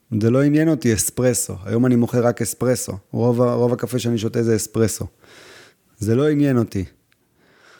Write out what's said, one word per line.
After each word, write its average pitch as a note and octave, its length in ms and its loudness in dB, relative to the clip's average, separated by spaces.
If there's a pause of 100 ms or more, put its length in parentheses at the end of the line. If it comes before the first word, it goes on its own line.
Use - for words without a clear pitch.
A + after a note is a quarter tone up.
(200)
זה A2+ 100 4
לא C3 120 4
עניין D3+ 260 2
אותי A#2+ 260 2
אספרסו. A#2 600 -2 (100)
היום A2+ 220 0
אני B2 100 4
מוכר A#2+ 300 2
רק A#2+ 160 0
אספרסו. A#2 500 -4 (180)
רוב A#2+ 320 0
ה-, A#2+ 120 2
רוב A#2+ 180 2
הקפה B2 260 -4
שאני A#2 200 -2
שותה A2+ 240 -4
זה A2+ 140 2
אספרסו. G#2+ 500 -2 (920)
זה G#2+ 160 0
לא C#3+ 140 2
עניין C#3+ 300 2
אותי. G2 260 -2 (960)